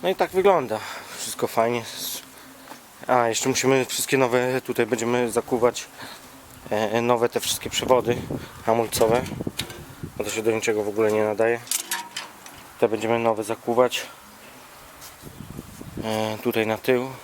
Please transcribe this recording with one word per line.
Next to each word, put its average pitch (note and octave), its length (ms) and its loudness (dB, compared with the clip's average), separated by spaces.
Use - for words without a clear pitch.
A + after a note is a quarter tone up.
No F3+ 60 2
i F#3+ 60 2
tak - 160 0
wygląda. E3 480 4
Wszystko - 300 -4
fajnie. A#2 360 2
A, A#2+ 200 4
jeszcze A2+ 220 0
musimy C3 360 4
wszystkie - 320 -2
nowe, B2+ 440 2
tutaj A#2+ 240 0
będziemy A#2 460 0
zakuwać, A#2 560 0
e, G#2+ 320 0
nowe A#2+ 280 2
te - 100 -2
wszystkie - 300 -4
przewody A#2+ 480 2
hamulcowe, A2+ 560 4
bo - 60 -6
to G#2+ 60 -6
się G#2+ 140 -4
do A2+ 80 4
niczego G#2+ 320 0
w G2+ 40 -2
ogóle G#2+ 240 2
nie G#2+ 120 4
nadaje. A2+ 360 2
Te A#2 100 4
będziemy A2+ 300 0
nowe A2+ 240 2
zakuwać, A#2 600 0
e, A2 340 -2
tutaj A2+ 300 0
na A2 100 0
tył. B2+ 320 0